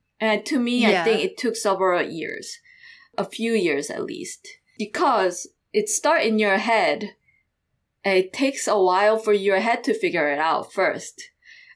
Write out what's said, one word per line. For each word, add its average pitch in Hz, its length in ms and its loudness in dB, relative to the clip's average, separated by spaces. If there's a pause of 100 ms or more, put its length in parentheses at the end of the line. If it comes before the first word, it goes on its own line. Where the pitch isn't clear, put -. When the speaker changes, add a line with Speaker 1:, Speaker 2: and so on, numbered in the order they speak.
(200)
Speaker 1:
And 214 260 0
to 285 140 -2
me, 240 260 0
I 208 60 6
Speaker 2:
Yeah. 180 120 2
Speaker 1:
think 151 200 2
it 190 140 -4
took 226 200 -2
several 185 460 0
years, - 560 -10 (580)
a 190 80 -4
few 226 280 -4
years 170 360 0
at - 160 -6
least, - 420 -12 (300)
because 214 720 -2 (260)
it 208 160 0
start 302 340 2
in 220 160 0
your 202 180 2
head. 208 580 0 (880)
And 190 120 2
it 190 140 2
takes 277 360 -2
a 220 120 2
while 190 380 4
for 214 160 2
your 196 260 2
head 233 260 0
to 262 80 2
figure 160 360 0
it 143 100 -2
out 160 320 0
first. - 500 -2 (540)